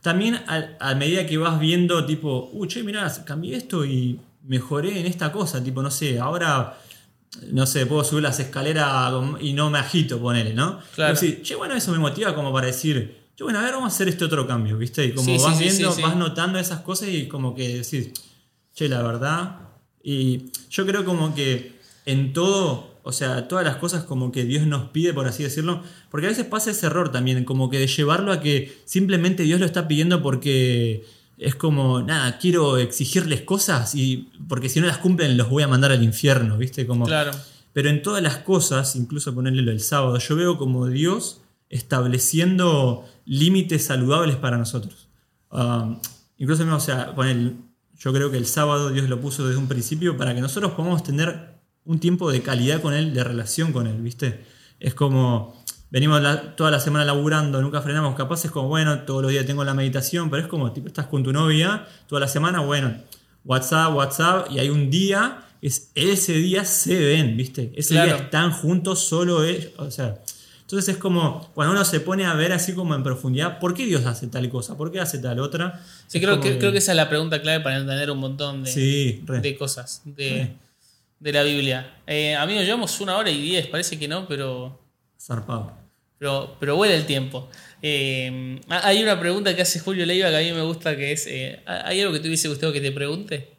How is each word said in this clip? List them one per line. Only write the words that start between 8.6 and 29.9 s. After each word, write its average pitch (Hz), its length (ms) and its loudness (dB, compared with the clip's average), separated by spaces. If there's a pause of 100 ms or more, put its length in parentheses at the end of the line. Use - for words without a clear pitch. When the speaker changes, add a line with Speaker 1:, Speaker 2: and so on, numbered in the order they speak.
Speaker 1:
con, 131 280 -2
y 139 140 -4
no 151 160 2
me 147 100 2
agito, 135 400 0
ponele, 117 340 0
¿no? 160 260 -2 (160)
Speaker 2:
Claro. 156 180 2
Speaker 1:
Pero - 20 2
sí, 156 280 0
"Che, - 120 -6
bueno, 277 200 -4
eso 202 160 -2
me 165 80 2
motiva 156 360 0
como 139 160 -2
para 131 160 0
decir, 127 480 -2 (220)
che, - 60 -12
bueno, 220 160 -2
a 220 40 0
ver, 247 100 -2
vamos 254 200 -2
a - 20 -4
hacer 190 140 2
este 175 160 0
otro 151 220 0
cambio", 110 300 0
¿viste? 120 280 -2
Y 120 80 2
como 127 120 0
Speaker 2:
Sí, 123 140 4
sí, 135 60 0
Speaker 1:
vas 160 120 4
Speaker 2:
sí, 160 60 2
Speaker 1:
viendo, 190 280 2
Speaker 2:
sí, 165 60 0
sí. 160 40 -4
Speaker 1:
vas 160 140 2
notando 180 440 0
esas 175 220 -4
cosas 190 280 -6
y 151 180 -4
como 131 280 -6
que 123 260 -6
decís, 120 300 -6 (640)
"Che, 151 140 0
la 123 140 0
verdad". 147 540 -2 (460)
Y 131 420 0 (260)
yo 196 160 -2
creo 196 180 0
como 160 300 0
que 131 380 -2 (340)
en 135 260 0
todo, 175 680 0
o - 80 -10
sea, 127 360 -4
todas 180 160 -2
las 147 120 0
cosas 170 280 -4
como 127 280 -4
que 127 140 -2
Dios 147 200 2
nos 143 240 0
pide, 165 240 0
por 139 140 -2
así 127 160 -4
decirlo, 160 400 -2 (260)
porque 151 160 -2
a 202 60 2
veces 226 160 -2
pasa - 240 -2
ese 196 160 -2
error 151 240 0
también, 127 340 0
como 131 240 0
que 135 80 -2
de 135 100 2
llevarlo 160 440 2
a 165 100 0
que 143 340 0 (100)
simplemente 185 580 2
Dios 160 160 4
lo 185 80 4
está 165 200 -2
pidiendo 160 360 2